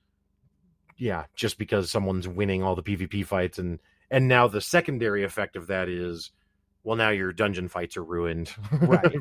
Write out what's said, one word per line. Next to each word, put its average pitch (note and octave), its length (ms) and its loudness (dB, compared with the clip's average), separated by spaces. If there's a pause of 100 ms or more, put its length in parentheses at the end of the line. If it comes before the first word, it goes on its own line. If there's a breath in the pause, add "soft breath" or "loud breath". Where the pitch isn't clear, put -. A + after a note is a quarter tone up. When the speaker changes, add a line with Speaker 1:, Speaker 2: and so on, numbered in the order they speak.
(960)
Speaker 1:
yeah, F#2 280 -4 (100)
just - 240 -2
because G2+ 320 0
someone's F#2 380 -2
winning F#2+ 340 0
all F#2 140 0
the F2 60 -4
P G2+ 120 -2
V F2+ 120 -4
P G2+ 180 -4
fights. F#2 340 -2
And, F2 220 -4 (300)
and C3 180 4
now B2 180 8
the G#2 140 0
secondary A2+ 640 0
effect G2 320 -4
of E2+ 100 -10
that F#2 220 -2
is, F2 420 -6 (540)
well, A2+ 120 0
now A2+ 140 4
your F#2+ 220 0
dungeon F#2 360 0
fights F2 280 -8
are F2+ 80 -6
ruined E2+ 480 -4 (160)
<laughs> C#3+ 120 0
Speaker 2:
Right, E3+ 400 4